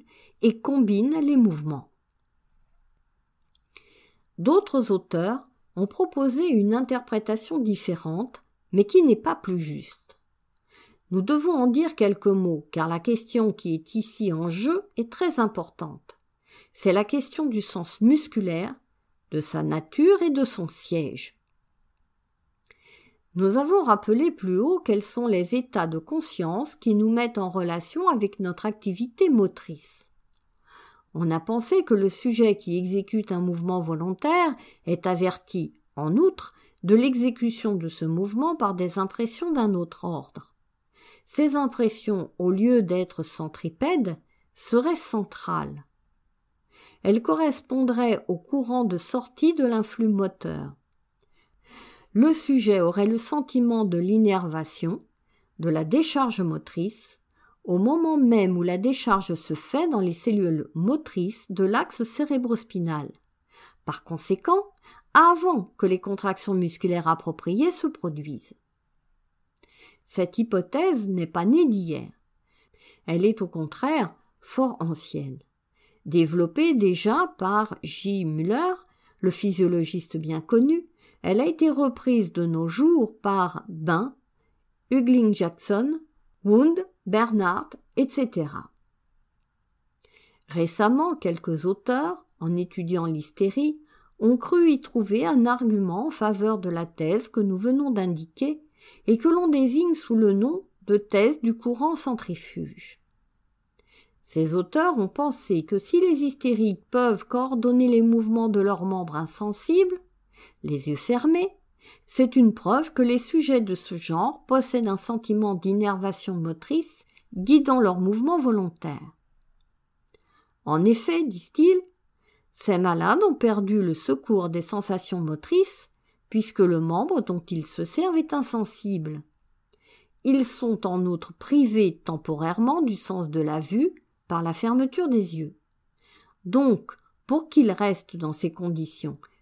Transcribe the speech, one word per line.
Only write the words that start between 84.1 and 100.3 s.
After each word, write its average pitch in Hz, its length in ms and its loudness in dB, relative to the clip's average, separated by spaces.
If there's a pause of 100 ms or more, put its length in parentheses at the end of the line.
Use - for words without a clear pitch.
Hugling-Jackson, 240 1080 2 (440)
Wundt, 294 420 4 (220)
Bernhardt, 208 720 0 (200)
et 269 100 2
cetera. 165 640 -4 (1800)
Récemment, 214 680 2
quelques 170 500 -4
auteurs, 254 580 -4 (160)
en 170 160 -2
étudiant 175 500 -4
l'hystérie, 196 720 -2 (400)
ont 240 180 4
cru 339 340 4
y 269 100 0
trouver 220 440 -2
un 269 200 4
argument 220 640 0
en 302 40 -6
faveur 214 480 -2
de 180 100 -6
la 170 160 -4
thèse 170 420 -2
que - 120 -4
nous 196 180 0
venons 262 340 0
d'indiquer 190 680 -4 (460)
et 226 100 4
que 277 100 2
l'on 349 200 4
désigne 294 480 2
sous 233 200 -2
le 214 180 4